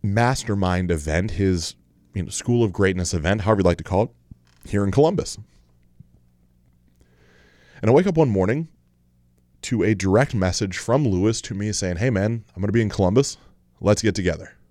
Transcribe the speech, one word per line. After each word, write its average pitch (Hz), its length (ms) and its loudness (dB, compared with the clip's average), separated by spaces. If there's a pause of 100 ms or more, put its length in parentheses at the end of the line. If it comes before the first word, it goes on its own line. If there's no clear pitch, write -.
mastermind 98 880 0
event, 80 400 -2
his, 92 440 -2 (380)
you 98 80 -6
know, - 80 -8
School 120 360 0
of 95 80 -4
Greatness 92 400 0
event, 92 280 -2
however 101 200 2
you'd 90 40 2
like 87 120 4
to - 60 -14
call 92 200 0
it, - 60 -4 (600)
here 101 140 -2
in 98 80 -2
Columbus. 156 460 2 (2500)
And - 80 2
I 120 40 8
wake 175 140 6
up 175 100 0
one 151 120 4
morning 110 380 2 (960)
to 107 200 -2
a 107 120 2
direct 98 400 0
message 92 420 -2
from 135 300 0
Lewis 104 360 0
to 101 120 -10
me 104 160 -6
saying, 92 240 -4
"Hey, 110 140 -2
man, 110 340 -2 (100)
I'm 90 80 -10
gonna 101 120 -2
be 117 80 2
in 107 80 0
Columbus. 98 480 2 (420)
Let's 104 220 2
get 104 140 0
together." 87 380 -4 (160)